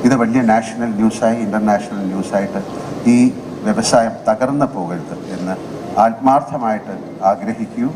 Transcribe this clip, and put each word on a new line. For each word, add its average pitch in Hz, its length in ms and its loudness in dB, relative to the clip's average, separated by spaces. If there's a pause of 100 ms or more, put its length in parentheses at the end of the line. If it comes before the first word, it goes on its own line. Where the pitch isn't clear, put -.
ഇത് 131 160 6
വലിയ 117 180 2 (100)
നാഷണൽ 117 480 0
ന്യൂസായി, 113 380 2 (100)
ഇന്റർനാഷണൽ 104 640 0
ന്യൂസായിട്ട് 98 500 -2 (540)
ഈ - 20 6 (500)
വ്യവസായം 110 460 2 (140)
തകർന്നു 127 480 2
പോകരുത് 85 400 -6 (200)
എന്ന് 90 200 -4 (480)
ആത്മാർത്ഥമായിട്ട് 113 920 0 (360)
ആഗ്രഹിക്കൂ. 110 640 -4